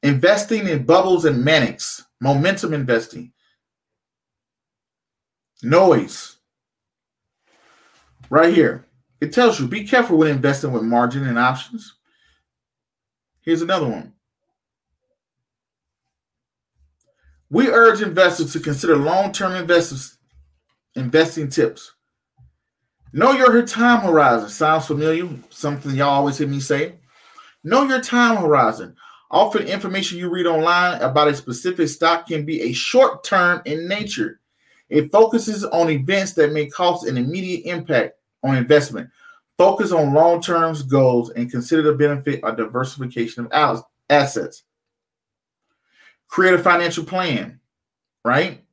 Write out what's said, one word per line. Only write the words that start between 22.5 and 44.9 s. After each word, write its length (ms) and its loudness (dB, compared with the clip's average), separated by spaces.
Know 180 4
your 340 4
time 360 2
horizon. 480 2
Sounds 380 0
familiar? 420 -2
Something 460 -8
y'all 140 0
always 280 0
hear 100 -2
me 120 -4
say. 360 -4
Know 200 2
your 180 -2
time 360 0
horizon. 580 0
Often 360 0
information 500 -8
you 120 -6
read 180 -2
online 540 0
about 280 2
a 60 -2
specific 520 -4
stock 400 -2
can 180 -6
be 160 -6
a 120 -4
short-term 920 0
in 220 -8
nature. 540 -8
It 220 0
focuses 520 2
on 260 0
events 440 -2
that 180 2
may 140 -4
cause 380 -2
an 140 -4
immediate 480 -6
impact 540 -4
on 120 0
investment. 540 0
Focus 360 2
on 200 2
long-term 600 2
goals 420 2
and 180 -6
consider 340 -2
the 100 2
benefit 500 -2
of 140 -6
diversification 880 -8
of 80 -12
as-, 300 0
assets. 540 0